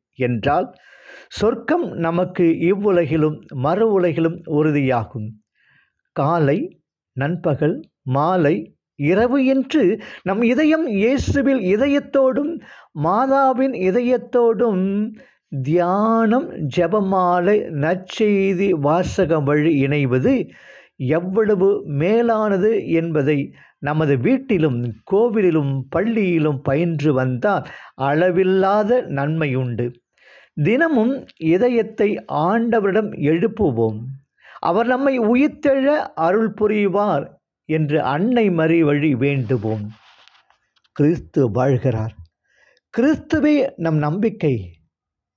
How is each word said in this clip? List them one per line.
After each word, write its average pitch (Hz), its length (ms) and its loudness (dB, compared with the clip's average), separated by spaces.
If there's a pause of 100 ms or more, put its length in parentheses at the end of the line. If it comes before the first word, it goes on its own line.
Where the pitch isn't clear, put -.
(200)
என்றால், 123 520 -2 (560)
சொர்க்கம் 240 640 -2
நமக்கு 175 520 -2
இவ்வுலகிலும் 165 960 0 (140)
மறு 180 380 0
உலகிலும் 165 540 0
உறுதியாகும். 131 840 0 (840)
காலை, 160 680 0 (300)
நண்பகல், 160 680 -2 (220)
மாலை, 147 760 0 (180)
இரவு 233 520 0
என்று 262 540 0 (220)
நம் 196 200 -2
இதயம் 302 460 2
இயேசுவில் 247 720 0
இதயத்தோடும் 277 1000 0 (420)
மாதாவின் 262 720 2
இதயத்தோடும் 220 1400 0 (480)
தியானம், 208 880 0 (260)
ஜெபமாலை, 180 960 0
நற்செய்தி 190 1000 0
வாசகம் 160 720 0
வழி 151 320 2
இணைவது 139 720 0 (480)
எவ்வளவு 190 880 0
மேலானது 214 1040 0
என்பதை 156 640 0 (260)
நமது 147 380 0
வீட்டிலும் 147 800 0 (180)
கோவிலிலும் 180 760 2
பள்ளியிலும் 170 760 0
பயின்று 151 500 0
வந்தால் 127 540 0 (280)
அளவில்லாத 190 1080 2
நன்மையுண்டு. 131 920 -4 (600)
தினமும் 247 720 0 (100)
இதயத்தை 214 960 0
ஆண்டவரிடம் 208 840 0
எழுப்புவோம். 147 840 0 (600)
அவர் 208 280 0
நம்மை 254 340 0
உயிர்த்தெழ 277 760 2 (180)
அருள் 202 460 0
புரிவார் 202 680 0 (360)
என்று 156 380 0
அன்னை 202 480 0
மரி 165 320 2
வழி 147 320 2
வேண்டுவோம். 113 720 -2 (1040)
கிறிஸ்து 147 580 0
வாழ்கிறார். 120 640 -2 (840)
கிறிஸ்துவே 294 800 0
நம் 165 200 -2
நம்பிக்கை. 151 800 -2 (600)